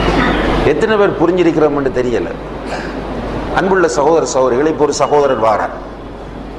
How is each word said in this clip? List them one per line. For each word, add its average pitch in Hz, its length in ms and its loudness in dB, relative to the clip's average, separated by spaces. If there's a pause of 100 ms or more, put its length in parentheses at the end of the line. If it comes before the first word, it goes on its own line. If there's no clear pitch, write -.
(640)
எத்தனை 214 320 2
பேர் 190 260 2
புரிஞ்சிருக்கிறோம்னு 151 760 2
தெரியல. 117 280 -2 (1300)
அன்புள்ள 180 340 2
சகோதர 147 380 2
சகோதரிகள், 131 400 2
இப்போ 151 180 2
ஒரு 143 80 0
சகோதரர் 135 500 2
வாரார், - 440 0 (720)